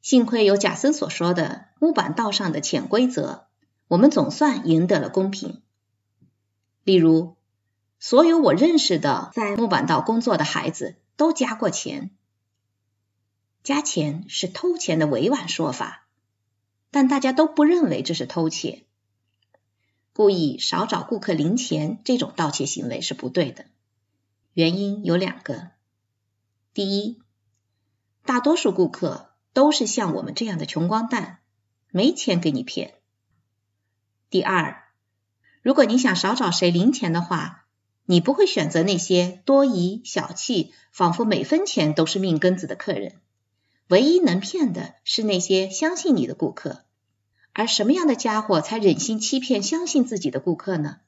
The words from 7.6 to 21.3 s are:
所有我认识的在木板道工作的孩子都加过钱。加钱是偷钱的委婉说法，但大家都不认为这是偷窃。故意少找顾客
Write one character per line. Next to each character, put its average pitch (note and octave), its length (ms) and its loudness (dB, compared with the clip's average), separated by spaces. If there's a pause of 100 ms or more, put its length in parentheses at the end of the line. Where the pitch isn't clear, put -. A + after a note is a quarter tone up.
所 C4+ 260 4
有 E4 140 4
我 G#3 160 4
认 D4+ 240 4
识 E3+ 220 0
的 - 340 -2
在 G3+ 220 -4
木 A3+ 100 0
板 F3 180 0
道 D3 160 0
工 A3+ 200 0
作 A3+ 160 0
的 D3+ 80 0
孩 - 260 -4
子 - 240 -10 (220)
都 D#4 160 2
加 A#3+ 240 -4
过 G#3+ 140 -2
钱。 - 420 -8 (1500)
加 C#4+ 180 0
钱 D#3 460 -4
是 - 180 -6
偷 E4 320 -4
钱 D#3+ 220 -2
的 D3+ 80 2
委 C#3 200 0
婉 C4+ 200 -2
说 D3+ 240 -4
法， - 340 -10 (840)
但 C4+ 160 4
大 C#4 100 2
家 C4 140 0
都 D#4 160 4
不 D#4 160 4
认 D#4+ 260 4
为 - 120 -4
这 E3+ 120 -4
是 D#3+ 120 -6
偷 D#3+ 220 -2
窃。 - 360 -8 (1300)
故 G#3+ 160 4
意 D#3+ 280 0
少 F3+ 260 -2
找 F#3+ 200 -4
顾 G#3+ 160 -4
客 G3+ 120 -4